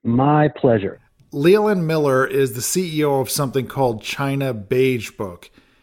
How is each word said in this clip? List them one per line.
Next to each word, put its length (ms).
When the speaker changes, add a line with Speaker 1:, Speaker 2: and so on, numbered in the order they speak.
Speaker 1:
My 440
pleasure. 520
Speaker 2:
Leland 540
Miller 400
is 280
the 80
C 380
E 40
O 160
of 100
something 360
called 360
China 520
Beige 580
Book. 380